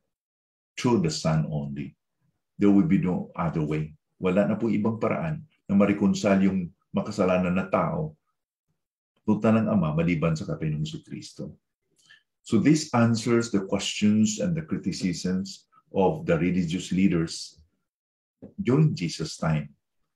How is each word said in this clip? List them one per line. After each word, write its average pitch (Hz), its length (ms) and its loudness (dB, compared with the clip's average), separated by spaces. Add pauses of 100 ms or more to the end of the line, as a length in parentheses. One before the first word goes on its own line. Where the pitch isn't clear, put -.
(760)
through 117 240 2
the 82 80 0
Son 78 400 -2
only. 71 480 -8 (640)
There 101 80 6
will 98 160 6
be 82 160 4
no 87 320 -4
other 82 320 -2
way. 78 320 -4 (240)
Wala 92 240 2
na 104 160 -2
po 113 80 0
ibang 107 320 -2
paraan - 440 -4 (200)
na - 80 -4
ma-reconcile 98 720 2
yung 92 240 0 (240)
makasalanan 92 640 0
na 92 120 -2
tao 80 480 -2 (1080)
punta 107 280 0
ng 110 200 2
Ama 78 240 2
maliban 82 400 0
sa - 80 -10
Panginoong 78 400 -4 (200)
Kristo. - 520 -16 (880)
So 110 160 2
this 151 320 2
answers 117 560 2
the 95 160 0
questions 104 720 0
and 90 160 -2
the 80 160 -2
criticisms 92 960 -4 (320)
of 85 320 0
the 85 80 2
religious 87 560 -2
leaders 87 640 0 (1040)
during 147 320 4
Jesus' 80 480 -6
time, 78 320 -2 (440)